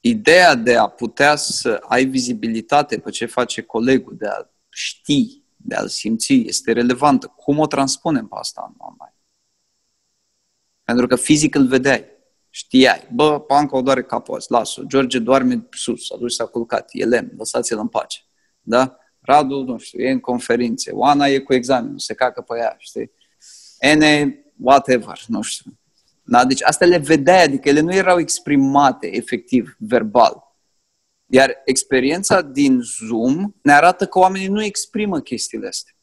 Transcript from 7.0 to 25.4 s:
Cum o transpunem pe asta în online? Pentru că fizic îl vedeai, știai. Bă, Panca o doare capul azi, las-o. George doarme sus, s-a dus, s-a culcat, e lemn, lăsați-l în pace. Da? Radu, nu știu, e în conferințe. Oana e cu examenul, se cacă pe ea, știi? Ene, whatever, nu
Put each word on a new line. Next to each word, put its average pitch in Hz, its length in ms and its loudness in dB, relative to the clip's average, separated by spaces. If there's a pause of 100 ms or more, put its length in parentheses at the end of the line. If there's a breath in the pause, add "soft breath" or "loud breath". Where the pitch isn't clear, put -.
Cum - 320 -6
o 151 80 0
transpunem 139 600 -4
pe - 120 -18
asta - 300 -12
în - 100 -20
online? 50 360 -20 (1700)
Pentru 120 220 0
că 123 100 0
fizic 147 380 0
îl 139 120 4
vedeai, 127 380 2 (460)
știai. 127 600 2
Bă, 147 280 0
Panca 143 360 0
o 127 60 -2
doare 131 200 0
capul - 320 -8
azi, - 160 -12
las-o. 117 320 -2
George 131 360 -2
doarme 123 520 0
sus, - 360 -8
s-a - 100 -12
dus, 117 180 -8
s-a 117 120 -6
culcat, 117 460 -6
e 120 120 -4
lemn, 117 320 -2
lăsați-l 113 420 -6
în 117 100 -6
pace. - 320 -8 (400)
Da? 127 380 -2 (220 soft breath)
Radu, 139 420 2
nu 123 160 -8
știu, - 220 -16
e 131 100 -2
în 127 100 -2
conferințe. 120 720 -4
Oana 143 360 0
e 139 120 2
cu 135 160 -2
examenul, 123 440 -2
se - 160 -10
cacă 123 260 -4
pe 117 180 -10
ea, 117 200 -4
știi? - 320 -12 (680 soft breath)
Ene, 147 680 2 (120)
whatever, 123 680 2
nu 110 160 -6